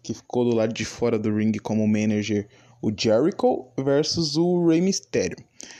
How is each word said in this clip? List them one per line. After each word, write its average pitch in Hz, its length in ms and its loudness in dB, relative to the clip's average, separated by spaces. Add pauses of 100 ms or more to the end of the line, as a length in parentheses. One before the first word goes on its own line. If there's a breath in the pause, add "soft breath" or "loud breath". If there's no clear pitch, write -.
que - 100 -10
ficou 123 320 -4
do 120 120 2
lado 113 180 0
de - 100 -6
fora 117 320 -2
do 107 160 -2
ringue 107 280 0
como 110 260 0
manager, 107 640 0 (340 soft breath)
o 110 80 -2
Jericho, 131 800 0 (100)
versus 147 580 0
o 175 300 2
Rey 165 140 4
Mysterio. 175 560 -2 (440 loud breath)